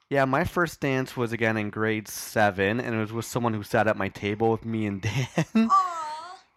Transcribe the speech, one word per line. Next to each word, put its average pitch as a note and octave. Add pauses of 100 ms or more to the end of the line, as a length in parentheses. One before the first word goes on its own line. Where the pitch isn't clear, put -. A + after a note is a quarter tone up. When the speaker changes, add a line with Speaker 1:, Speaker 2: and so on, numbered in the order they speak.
Speaker 1:
Yeah, C#3
my C3
first -
dance C3
was, A#2
again, A2
in G#2
grade A2
seven, G#2
and A#2+
it A2
was G#2+
with A2+
someone A#2+
who G#2
sat G#2+
at G#2
my G2
table G#2+
with A2
me A2+
and G2
<laughs> A#2+
Dan. A3+
Speaker 2:
Aw. E4+ (200)